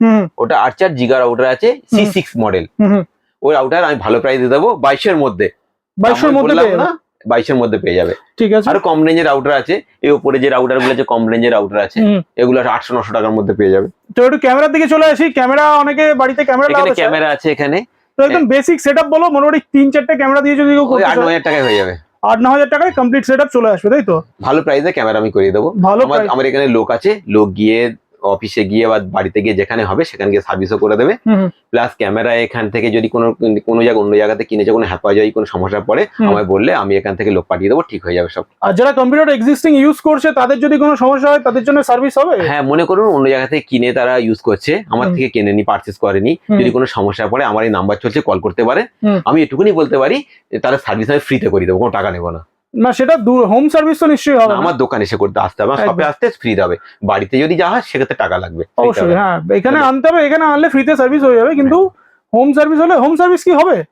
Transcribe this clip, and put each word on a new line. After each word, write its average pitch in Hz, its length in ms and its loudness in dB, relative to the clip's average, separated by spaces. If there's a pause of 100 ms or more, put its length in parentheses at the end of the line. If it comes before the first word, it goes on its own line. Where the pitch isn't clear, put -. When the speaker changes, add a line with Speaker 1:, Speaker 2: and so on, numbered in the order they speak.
Speaker 1:
হুম। 220 260 2 (100)
Speaker 2:
ওটা 117 180 0 (120)
Archer 185 280 -2
জিগা 123 240 0
রাউটার 120 260 2
আছে, 131 260 0
Speaker 1:
হুম। 233 280 -2
Speaker 2:
সি 208 60 2
সিক্স 190 320 -4
মডেল। 98 260 0
Speaker 1:
হুম, 202 300 0
হুম। 196 100 0 (380)
Speaker 2:
ওই 143 120 2
রাউটার 139 300 0
আমি 147 120 0
ভালো 120 240 0
প্রাইস 135 180 -2
দিয়ে 127 120 0
দেবো, 170 260 2
বাইশের 143 420 0
মধ্যে। 104 320 -2 (500)
Speaker 1:
বাইশের 240 260 2
Speaker 2:
আমি 285 80 2
Speaker 1:
মধ্যে 277 100 2
Speaker 2:
বললাম 302 220 2
Speaker 1:
পেয়ে 180 120 0
যাবে। 262 60 0
Speaker 2:
না, 339 160 -4 (280)
বাইশের 117 280 0
মধ্যে 117 220 0
পেয়ে 87 180 -2
যাবে। 87 180 0 (240)
Speaker 1:
ঠিক 214 160 0
আছে। 214 160 2
Speaker 2:
আরো 202 100 0
কম 160 240 0
রেঞ্জের 165 220 2
রাউটার 139 280 0
আছে, 147 280 -2 (200)
এই 147 100 2
উপরে 135 280 0
যে 139 100 2
রাউটারগুলো 131 440 0
আছে, 131 100 -2
কম 113 240 -2
রেঞ্জের 117 240 0
রাউটার 104 280 0
আছে, 104 220 -2
Speaker 1:
হুম। 208 200 2 (140)
Speaker 2:
এগুলো 127 240 2
আছে 117 100 -2
আটশো 120 280 -4
নশো 107 160 -6
টাকার 110 180 0
মধ্যে 107 220 -2
পেয়ে 101 180 2
যাবে। 95 160 2 (280)
Speaker 1:
তো 247 80 2
একটু 262 140 2
ক্যামেরার 277 340 2
দিকে 311 160 0
চলে 311 180 2
আসি। 302 280 0
ক্যামেরা, 285 420 2
অনেকে 294 380 2
বাড়িতে 262 300 0
ক্যামেরা 269 260 0
Speaker 2:
এখানে 285 140 2
Speaker 1:
লাগাতে 233 180 0
চায়। - 80 0
Speaker 2:
ক্যামেরা 156 240 0
আছে 151 180 -2
এখানে। 147 320 -2 (340)
Speaker 1:
তো 269 60 4
একদম 294 220 2
বেসিক 269 360 0
সেটআপ 285 240 2
বলো, 311 240 2
মোটামুটি 294 300 2
তিন 277 320 2
চারটে 294 240 0
ক্যামেরা 269 260 0
দিয়ে 285 140 0
যদি 285 140 2
কেউ 285 120 4
Speaker 2:
ওই 277 60 0
Speaker 1:
করতে 240 160 2
চায়। 160 80 2
Speaker 2:
আট 170 80 0
ন 165 60 2
হাজার 165 160 0
টাকায় 151 220 0
হয়ে 110 140 0
যাবে। 92 200 -2 (240)
Speaker 1:
আট 220 180 0
ন 247 80 2
হাজার 277 220 2
টাকায় 302 220 0
কমপ্লিট 254 340 0
সেটআপ 269 280 2
চলে 226 160 2
আসবে, 202 200 0
তাই 262 140 2
তো? 170 200 -2 (180)
Speaker 2:
ভালো 147 200 0
প্রাইসে 147 300 0
ক্যামেরা 110 280 -2
আমি 107 120 -2
করিয়ে 98 200 0
দেবো। 117 300 -2
Speaker 1:
ভালো 202 220 2
Speaker 2:
আমার, 147 140 0
Speaker 1:
প্রাইস। 208 140 -2
Speaker 2:
আমার 131 140 0
এখানে 135 220 0
লোক 113 240 0
আছে, 196 360 -2
লোক 104 260 2
গিয়ে 110 400 0 (280)
অফিসে 101 420 -2
গিয়ে 110 240 0
বা 110 120 0
বাড়িতে 95 420 -4
গিয়ে 107 120 -2
যেখানে 107 300 -2
হবে, 95 200 -2
সেখানে 98 260 -6
গিয়ে 101 120 0
সার্ভিসও 98 360 -4
করে 107 200 0
দেবে। 139 160 0
Speaker 1:
হুম, 220 220 0
হুম। 190 140 0 (200)
Speaker 2:
প্লাস 120 280 -2
ক্যামেরা 113 380 -2
এখান 117 340 -4
থেকে 113 220 -2
যদি 113 160 0
কোনো, 117 260 0 (320)
কোনো 117 180 0
জায়গা, 113 160 2
অন্য 104 180 0
জায়গাতে 104 260 0
কিনেছে, 104 280 -2
কোনো 110 140 0
হ্যাপাজারি, 101 460 0
কোনো 107 140 -4
সমস্যা 95 340 -4
পড়ে, 131 280 -2 (120)
Speaker 1:
হুম। 110 80 2
Speaker 2:
আমায় 101 180 0
বললে 98 280 0
আমি 98 240 0
এখান 98 180 -4
থেকে 104 160 -2
লোক 90 160 -2
পাঠিয়ে 95 220 -2
দেবো, 139 120 0
ঠিক 104 240 -10
হয়ে 87 100 -4
যাবে 87 140 -2
সব। 90 140 -8 (180)
Speaker 1:
আর 196 120 0
যারা 254 180 2
কম্পিউটার 277 380 2
এক্সিস্টিং 285 460 2
ইউজ 294 240 2
করছে, 311 320 0
তাদের 262 280 0
যদি 294 180 2
কোনো 294 180 2
সমস্যা 269 340 0
হয়, 294 100 4
তাদের 240 240 -2
জন্য 277 200 0
সার্ভিস 254 340 -2
হবে? 269 300 0
Speaker 2:
হ্যাঁ, 147 140 -2
মনে 147 240 0
করুন 196 240 2
অন্য 135 200 2
জায়গা 131 180 0
থেকে 151 140 -4
কিনে 123 320 -2
তারা 127 240 0
ইউজ 113 240 -2
করছে, 147 460 -2
আমার 117 200 -2
Speaker 1:
হুম। 180 80 -2
Speaker 2:
থেকে 135 140 -2
কেনেনি, 104 340 0
পারচেজ 101 340 -6
করেনি, 101 380 0 (140)
Speaker 1:
হুম। 208 100 2
Speaker 2:
যদি 123 120 2
কোনো 127 140 0
সমস্যা 101 420 -4
পড়ে, 127 180 -2
আমার 110 180 -2
এই 113 60 0
নাম্বার 101 320 -2
চলছে, 123 200 -4
কল 95 180 -2
করতে 104 240 -4
পারে। 135 180 0
Speaker 1:
হুম। 208 440 -2
Speaker 2:
আমি 160 180 2
এটুকুনি 165 280 0
বলতে 160 260 0
পারি 185 260 0 (280)
যে 113 80 -6
তারা 135 180 -2
সার্ভিস 110 320 -4
আমি 143 100 2
ফ্রিতে 107 300 -2
করে 92 160 0
দেবো, 92 140 0
কোনো 117 120 0
টাকা 101 200 -4
নেবো 87 200 -8
না। 82 100 -12 (360)
Speaker 1:
না, 233 140 2
সেটা 262 240 2
দূর, 247 300 2
হোম 247 240 2
সার্ভিস 311 300 0
তো 330 60 0
নিশ্চয়ই 294 300 2
হবে 226 120 4
Speaker 2:
না, 208 60 0
Speaker 1:
না? 196 60 -4
Speaker 2:
আমার 160 180 -2
দোকানে 120 260 -2
এসে 101 140 -6
করতে, 101 220 -2
আসতে 104 240 -4
হবে, 120 100 0
আমার 170 120 -2
শপে 214 60 0
Speaker 1:
একদম। 165 180 -2
Speaker 2:
আসতে 226 200 -2
ফ্রি 107 320 -4
হবে। 87 140 -2 (280)
বাড়িতে 101 360 -2
যদি 160 160 0
যা 175 140 0
হয়, 233 160 -2
সেক্ষেত্রে 135 300 -4
টাকা 92 220 -4
লাগবে, 85 260 -8 (140)
Speaker 1:
অবশ্যই, 120 140 2
Speaker 2:
ফ্রিতে 107 100 -2
হবে। 170 140 0
Speaker 1:
হ্যাঁ, 185 420 -2
এখানে 254 200 0
Speaker 2:
হ্যাঁ। 269 120 2
Speaker 1:
আনতে 262 180 0
হবে, 330 180 2
এখানে 311 200 0
আনলে 302 240 2
ফ্রিতে 277 260 2
সার্ভিস 269 280 2
হয়ে 254 120 6
যাবে, 254 200 2
কিন্তু 277 220 2
Speaker 2:
হ্যাঁ। - 640 -2
Speaker 1:
হোম 277 120 2
সার্ভিস 302 260 2
হলে, 339 160 4
হোম 294 200 2
সার্ভিস 359 280 2
কি 359 80 2
হবে? 294 400 2